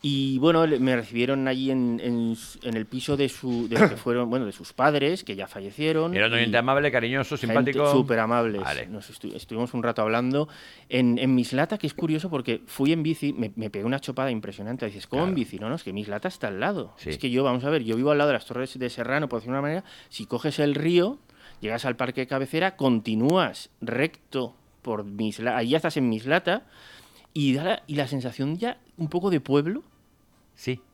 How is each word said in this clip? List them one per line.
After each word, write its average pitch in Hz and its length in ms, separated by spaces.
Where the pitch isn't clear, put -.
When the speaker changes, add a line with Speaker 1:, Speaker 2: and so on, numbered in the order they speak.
Speaker 1:
Y, 135 360
bueno, 160 300
le, 143 120
me 127 160
recibieron 123 520
allí 131 240
en, 123 320
en 117 300
s-, - 280
en 117 160
el 110 80
piso 135 320
de 139 120
su, 120 380
de 113 120
los 202 100
que 110 80
Speaker 2:
<coughs> - 0
Speaker 1:
fueron, 120 320
bueno, 127 160
de 101 60
sus - 200
padres, 147 520
que 101 120
ya 95 120
fallecieron, 156 680
Speaker 2:
Era 104 120
un 113 60
Speaker 1:
y - 20
Speaker 2:
oyente 117 220
amable, 135 340
cariñoso, 123 440
Speaker 1:
gente 123 120
Speaker 2:
simpático. 139 440
Speaker 1:
superamable. 117 680
Speaker 2:
Vale. 69 280
Speaker 1:
Nos 101 220
estu-, - 260
estuvimos 117 380
un 120 80
rato 117 220
hablando. 127 440
En, 123 300
en 131 160
Mislata, 131 460
que 151 80
es 143 80
curioso 156 340
porque 123 380
fui 143 260
en 165 80
bici, 151 320
me, 107 220
me 107 160
pegué 101 140
una 131 140
chopada 131 300
impresionante. 110 560
Dices, 98 220
"¿Cómo 143 160
en 185 60
Speaker 2:
Claro. 185 100
Speaker 1:
bici?". 120 200
No, 107 100
no, 147 60
es - 80
que - 100
Mislata 104 340
está - 220
al 95 100
lado. 156 380
Speaker 2:
Sí. 76 120
Speaker 1:
Es 76 80
que 135 140
yo, 127 120
vamos 127 220
a 143 60
ver, 147 120
yo 110 120
vivo 135 160
al 147 80
lado 147 100
de 131 60
las 107 100
Torres 131 320
de 123 140
Serrano, 135 360
por 120 120
decirlo 123 160
de 139 40
una 143 80
manera. 170 160
Si - 180
coges 139 320
el 147 160
río, 175 420
llegas 113 260
al 123 100
parque 131 260
de 127 60
cabecera, 156 480
continúas 123 960
recto 127 720
por 104 220
Misla-, 110 520
ahí 117 120
ya 151 80
estás 160 200
en 131 100
Mislata, 143 540
y 139 200
da 143 100
la, - 240
y 147 80
la 139 120
sensación 135 500
ya 226 200
un 160 120
poco 175 200
de 165 100
pueblo. 147 440
Speaker 2:
Sí. 127 260